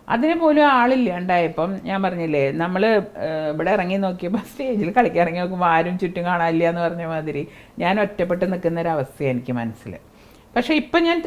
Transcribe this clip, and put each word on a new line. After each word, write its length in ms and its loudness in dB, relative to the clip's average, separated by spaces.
അതിന് 260 2
പോലും 300 4
ആളില്ലാണ്ടായപ്പം 1200 2
ഞാൻ 200 -2
പറഞ്ഞില്ലേ, 480 0
നമ്മള്, 380 0
ആ, 280 -2
ഇവിടെ 180 0
ഇറങ്ങി 260 0
നോക്കിയപ്പോൾ 540 -2
സ്റ്റേജിൽ 400 -2
കളിക്കാൻ 320 2
ഇറങ്ങി 160 -2
നോക്കുമ്പോൾ 260 -2
ആരും 340 2
ചുറ്റും 260 -2
കാണാനില്ല 440 2
എന്ന് 120 -2
പറഞ്ഞ 240 -2
മാതിരി 420 -6
ഞാൻ 220 0
ഒറ്റപ്പെട്ട് 520 -2
നിൽക്കുന്ന 280 -2
ഒരു 80 -2
അവസ്ഥയാണ് 480 -2
എനിക്ക് 140 -6
മനസ്സിൽ. 420 -6
പക്ഷെ 180 0
ഇപ്പം 300 0
ഞാൻ, 240 0